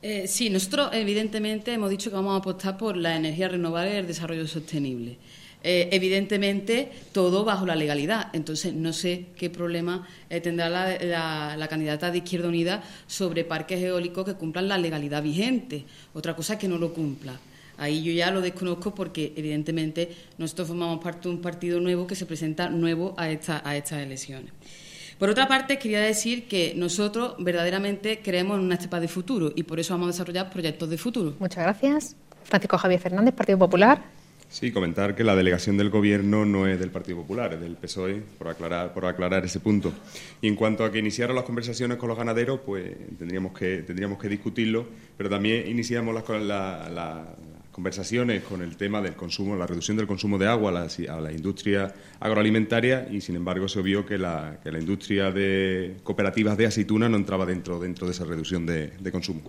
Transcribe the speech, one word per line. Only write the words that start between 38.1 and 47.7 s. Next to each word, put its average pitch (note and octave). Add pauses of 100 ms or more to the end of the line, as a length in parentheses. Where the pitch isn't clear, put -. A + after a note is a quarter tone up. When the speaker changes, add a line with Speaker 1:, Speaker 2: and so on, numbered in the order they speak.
Speaker 3:
por E2
aclarar, E2+
por F#2
aclarar F2+
ese F#2
punto. G2 (500)
Y A2
en G#2
cuanto A2
a G#2+
que A2
iniciaron A#2+
las B2
conversaciones A#2+
con B2
los A2+
ganaderos, A#2+
pues F#2 (240)
tendríamos F#2
que, F#2
tendríamos F#2
que G#2+
discutirlo, A2 (300)
pero G2
también G#2
iniciamos A#2
las, A2+
con G#2+
la, F#2+
la, -
las E2 (480)